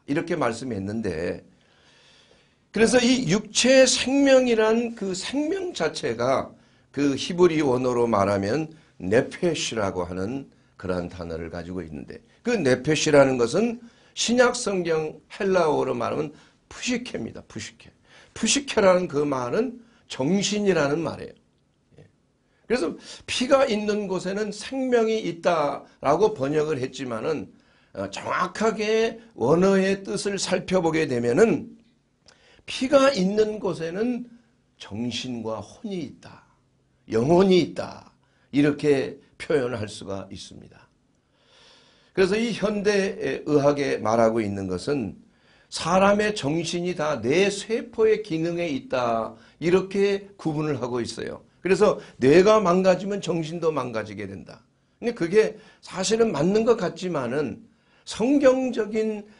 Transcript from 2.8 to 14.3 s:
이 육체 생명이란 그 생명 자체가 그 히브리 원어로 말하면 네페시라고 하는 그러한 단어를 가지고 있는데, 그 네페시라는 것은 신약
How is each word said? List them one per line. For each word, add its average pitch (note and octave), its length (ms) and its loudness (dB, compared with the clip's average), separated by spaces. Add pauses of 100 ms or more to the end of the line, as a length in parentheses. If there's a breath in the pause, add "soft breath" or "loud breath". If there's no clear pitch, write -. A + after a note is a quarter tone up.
이 A#3+ 300 4
육체 B3+ 580 4
생명이란 A#3+ 1080 4
그 F#3+ 200 -4
생명 D#4+ 580 -4
자체가 C3+ 800 -2 (380 soft breath)
그 C#3 240 0
히브리 E3+ 460 2
원어로 B2 460 2
말하면 G#2 680 2 (240 loud breath)
네페시라고 G#2+ 1080 0
하는 G2 460 -8 (280 soft breath)
그러한 F2+ 320 -4
단어를 E2+ 400 -10
가지고 F2 340 -10
있는데, D2 360 -14 (240 soft breath)
그 A#3+ 80 -2
네페시라는 C#3 840 4
것은 F#3+ 440 0 (320 loud breath)
신약 B3 420 2